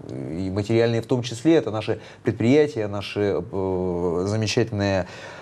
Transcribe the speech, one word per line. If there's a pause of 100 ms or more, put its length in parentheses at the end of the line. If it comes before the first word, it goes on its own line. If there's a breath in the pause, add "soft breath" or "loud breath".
(380)
и
материальные
в
том
числе,
это
наши (240 loud breath)
предприятия,
наши,
э,
замечательные (340 loud breath)